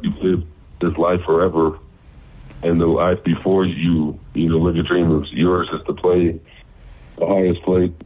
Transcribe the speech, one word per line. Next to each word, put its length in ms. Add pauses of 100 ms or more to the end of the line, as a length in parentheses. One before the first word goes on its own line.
you've 160
lived 280 (340)
this 180
life 240
forever, 560 (840)
and 180
the 60
life 380
before 400
you, 540 (160)
you 160
know, 80
live 180
your 80
dream 380
is 100
yours 400
is 140
to 80
play 440 (760)
the 100
highest 360
play 300 (140)